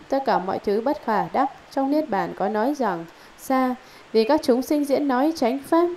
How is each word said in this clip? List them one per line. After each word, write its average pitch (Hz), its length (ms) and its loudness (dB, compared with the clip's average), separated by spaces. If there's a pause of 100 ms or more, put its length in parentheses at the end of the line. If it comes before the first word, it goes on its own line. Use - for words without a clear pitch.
tất 269 160 0
cả 190 140 2
mọi 190 200 -4
thứ 208 220 0
bất 294 240 -2
khả 190 280 0
đắc. 254 160 0 (220)
Trong 269 200 -2
Niết 294 180 0
Bàn 180 280 -4
có 190 120 -2
nói 220 240 0
rằng, 190 320 -2 (320)
Sa 262 380 0 (360)
vì 220 120 4
các 302 200 2
chúng 254 180 2
sinh 294 240 0
diễn 285 220 0
nói 277 280 2
chánh 262 240 0
pháp, 339 360 2